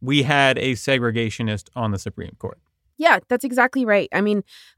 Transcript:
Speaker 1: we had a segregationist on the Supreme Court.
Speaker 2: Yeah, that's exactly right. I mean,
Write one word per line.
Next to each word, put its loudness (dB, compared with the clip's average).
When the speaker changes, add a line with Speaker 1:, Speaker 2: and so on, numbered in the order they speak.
Speaker 1:
we 2
had 4
a 0
segregationist -2
on -2
the -2
Supreme -10
Court. -10
Speaker 2:
Yeah, 0
that's -2
exactly 0
right. 2
I 0
mean, 0